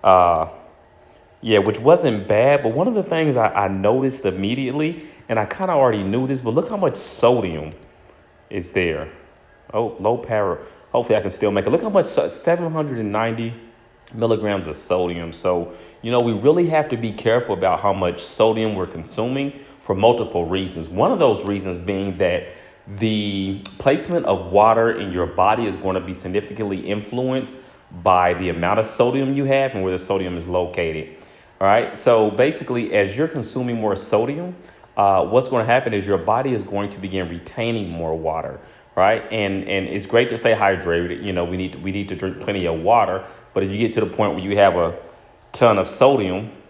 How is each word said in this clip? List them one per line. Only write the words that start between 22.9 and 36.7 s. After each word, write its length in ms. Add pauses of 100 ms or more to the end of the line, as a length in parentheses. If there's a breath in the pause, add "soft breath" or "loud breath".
the 640 (180)
placement 480
of 240
water 500
in 120
your 140
body 400
is 100
gonna 240
be 120
significantly 680
influenced 800 (440 loud breath)
by 320
the 140
amount 320
of 60
sodium 480
you 100
have 300
and 100
where 80
the 60
sodium 380
is 120
located. 680 (440 loud breath)
All 80
right, 280
so 360
basically, 600
as 240
you're 120
consuming 520
more 140
sodium, 640 (400 loud breath)
uh, 280
what's 240
gonna 160
happen 300
is 120
your 120
body 340
is 100
going 280